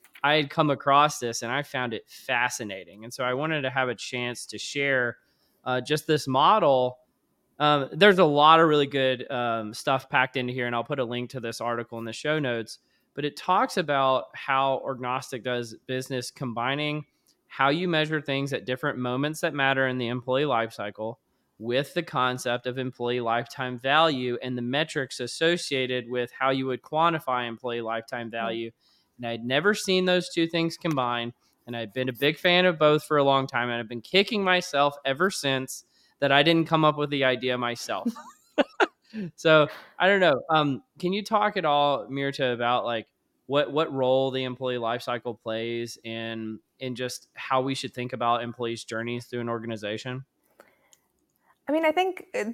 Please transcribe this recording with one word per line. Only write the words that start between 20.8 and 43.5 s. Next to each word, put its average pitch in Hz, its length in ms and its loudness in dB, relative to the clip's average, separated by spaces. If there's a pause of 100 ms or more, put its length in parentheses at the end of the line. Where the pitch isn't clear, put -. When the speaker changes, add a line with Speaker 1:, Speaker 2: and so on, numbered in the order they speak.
Speaker 1:
with 120 380 -2
the 175 80 -2
concept 127 640 -2
of 123 100 -4
employee 123 420 -4
lifetime 120 600 -4
value 135 640 2
and 127 120 -4
the 123 60 -4
metrics 135 580 -4
associated 131 880 -2
with 123 240 -4
how 135 200 0
you 135 160 0
would 123 160 -4
quantify 151 640 0
employee 120 340 -6
lifetime 113 460 -6
Speaker 2:
Hmm. 107 40 -14
Speaker 1:
value. 113 400 -4 (460)
And 120 80 -10
I'd 117 180 -6
never 151 300 2
seen 185 320 0
those 180 240 2
two 165 160 0
things 165 320 -2
combined. 120 560 -2 (320)
And 120 100 -10
I've 113 200 -8
been 127 140 -2
a 123 40 -4
big 143 240 0
fan 180 280 4
of 170 120 2
both 151 260 6
for 151 140 0
a 143 60 6
long 135 240 4
time. 120 220 -2
And 120 100 -2
I've 110 100 -8
been 120 100 -8
kicking 196 440 0
myself 147 600 2
ever 147 280 0
since 135 540 -4 (340)
that 139 120 2
I 143 120 6
didn't 165 240 4
come 156 180 2
up 147 140 2
with 147 100 -2
the 139 140 -2
idea 127 340 0
myself. 120 560 -4
<laughs> - 500 -4 (720)
So 156 320 6 (300)
I 180 100 4
don't 196 120 4
know. 156 300 4
Um, 147 340 2 (160)
can 180 140 -2
you 208 100 -2
talk 208 340 0
at 170 80 0
all, 143 420 2
Mirta, 135 460 -2
about, 120 320 0
like, 117 220 -4 (380)
what, 139 260 0